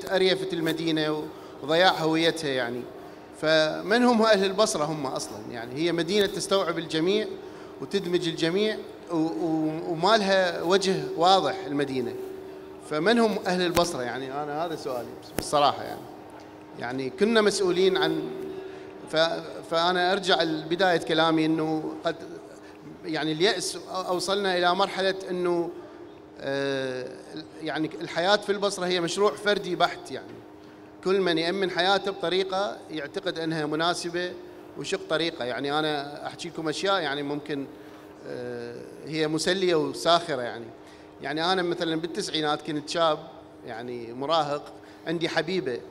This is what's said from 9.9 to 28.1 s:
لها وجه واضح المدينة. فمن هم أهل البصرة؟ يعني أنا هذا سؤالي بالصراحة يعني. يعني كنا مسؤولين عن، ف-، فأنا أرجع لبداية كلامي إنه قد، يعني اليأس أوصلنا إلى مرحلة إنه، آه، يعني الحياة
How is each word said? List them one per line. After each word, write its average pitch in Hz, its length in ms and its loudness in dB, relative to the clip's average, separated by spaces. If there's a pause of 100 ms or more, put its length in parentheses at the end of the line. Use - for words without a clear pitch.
لها 190 440 2
وجه 185 420 2 (140)
واضح 170 380 6 (120)
المدينة. 135 460 -2 (760)
فمن 185 300 4
هم 214 280 4
أهل 180 140 2
البصرة؟ 170 400 2
يعني 131 420 -4
أنا 151 220 -4
هذا 165 100 -4
سؤالي 123 340 -6 (260)
بالصراحة 143 480 4
يعني. 57 180 -8 (800)
يعني 127 300 -4
كنا 220 320 4
مسؤولين 185 560 4
عن، 160 240 2 (880)
ف-، 165 320 2 (300)
فأنا 180 400 4
أرجع 180 320 4
لبداية 165 540 2
كلامي 160 480 4
إنه 156 480 0 (100)
قد، 165 120 -2 (880)
يعني 156 260 -2
اليأس 185 460 0 (140)
أوصلنا 185 680 0
إلى 180 180 4
مرحلة 190 400 2 (140)
إنه، 175 400 0 (680)
آه، 135 680 -2 (540)
يعني 151 280 -2 (120)
الحياة 175 340 4